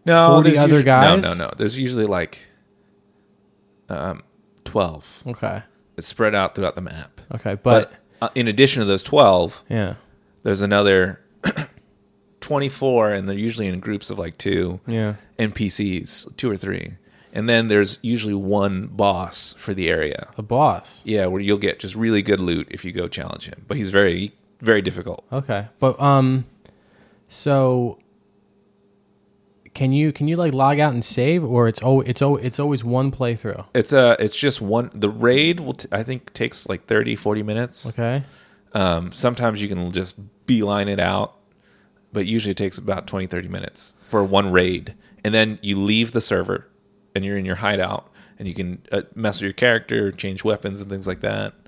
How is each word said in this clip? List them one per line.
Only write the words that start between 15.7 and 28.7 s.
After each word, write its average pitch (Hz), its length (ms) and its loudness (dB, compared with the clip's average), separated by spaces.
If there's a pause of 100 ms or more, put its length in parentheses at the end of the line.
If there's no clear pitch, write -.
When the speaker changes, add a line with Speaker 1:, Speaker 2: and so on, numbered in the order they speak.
Speaker 1:
two 127 140 -2
or 101 60 -4
three. 95 380 -8 (400)
And 107 140 -4
then 113 200 4
there's 104 340 2
usually 107 320 -2
one 98 540 0
boss 95 720 -2
for - 140 -8
the 92 160 -4
area. 78 480 -2
Speaker 2:
A 110 60 -10
boss? 120 640 -2
Speaker 1:
Yeah, 104 200 0
where 92 140 -2
you'll 101 160 2
get 101 240 -2
just 98 140 -12
really 110 260 0
good 98 200 2
loot 85 300 -2
if - 140 -14
you 90 80 -10
go 87 160 -6
challenge - 380 -12
him. - 200 -20
But 139 120 -6
he's 101 100 -4
very, 98 440 2 (280)
very 110 220 4
difficult. 90 500 -8
Speaker 2:
Okay. 113 360 -6 (120)
But, 131 180 0
um, 131 460 2 (840)
so 127 720 0 (1700)